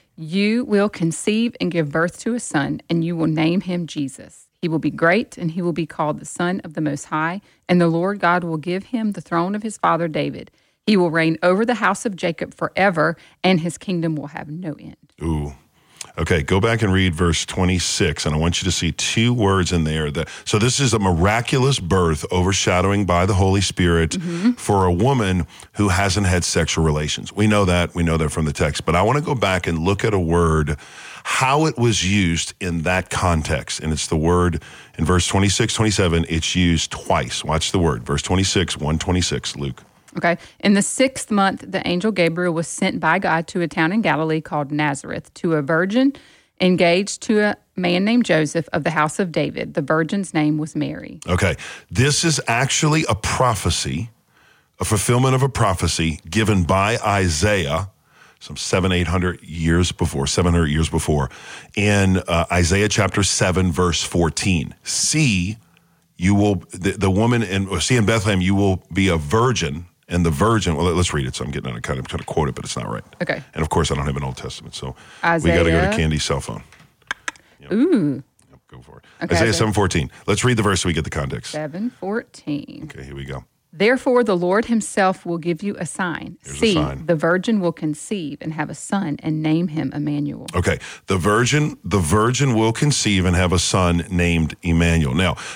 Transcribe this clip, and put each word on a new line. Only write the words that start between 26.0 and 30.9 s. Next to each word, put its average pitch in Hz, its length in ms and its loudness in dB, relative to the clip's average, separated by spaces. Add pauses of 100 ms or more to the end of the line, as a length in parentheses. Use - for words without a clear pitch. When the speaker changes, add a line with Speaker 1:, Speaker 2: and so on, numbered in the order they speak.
Speaker 2:
had 87 160 2
sexual 82 420 0
relations. 76 480 -2
We 107 140 2
know 104 200 4
that. 87 280 2
We 87 80 0
know 82 140 2
that 76 140 0
from 80 160 -2
the 73 60 -2
text. 73 340 -2
But 85 100 2
I 92 60 4
wanna 131 180 2
go 147 140 -4
back 98 320 0
and 82 120 -2
look 98 260 0
at 113 100 2
a 95 40 2
word, 80 580 2 (460)